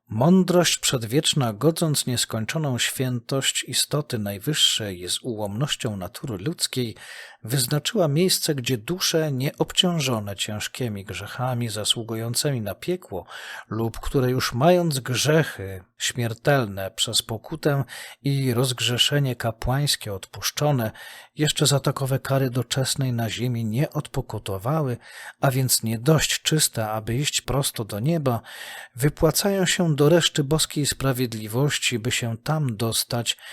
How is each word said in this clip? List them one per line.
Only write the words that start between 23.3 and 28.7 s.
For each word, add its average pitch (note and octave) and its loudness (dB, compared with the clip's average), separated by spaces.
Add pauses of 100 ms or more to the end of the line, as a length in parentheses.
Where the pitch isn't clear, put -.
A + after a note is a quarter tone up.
nie A2+ 2
odpokutowały, B2 -2 (440)
a C#3+ 4
więc B2+ 2
nie A2+ -2
dość C3+ 4
czyste, A#2+ 0
aby A2 -2
iść C#3 0
prosto B2+ -2
do G2+ -6
nieba, C3+ 2 (540)